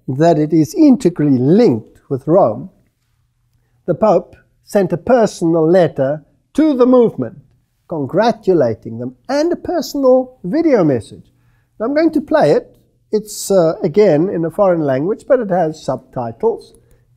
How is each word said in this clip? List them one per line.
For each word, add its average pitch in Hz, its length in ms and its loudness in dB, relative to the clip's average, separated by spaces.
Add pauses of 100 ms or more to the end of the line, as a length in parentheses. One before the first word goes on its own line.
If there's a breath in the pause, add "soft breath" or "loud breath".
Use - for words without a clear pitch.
that 156 300 2
it 151 160 -2
is 156 220 0
integrally 175 640 2
linked 147 680 0
with 131 200 -8
Rome, 151 420 0 (1160)
the 175 80 -2
Pope 190 400 0 (280)
sent 185 300 -2
a 165 40 -6
personal 170 680 0
letter 156 560 0 (300)
to 302 220 0
the 247 100 2
movement, 226 540 0 (480)
congratulating 151 1120 -2
them, 123 160 -12 (120)
and 302 240 -2
a 349 40 -4
personal 262 880 -2
video 254 400 0
message. 117 480 -4 (480)
Now, 214 80 -6
I'm 277 80 -4
going 320 160 0
to 311 100 -2
play 277 300 0
it. - 260 -2 (340)
It's, - 380 -8
uh, 175 320 2
again, 175 480 2
in 180 160 -4
a 160 60 -6
foreign 180 320 0
language, 147 440 -4
but 262 120 2
it 214 100 -6
has 165 320 -2
subtitles. - 960 -8 (420 soft breath)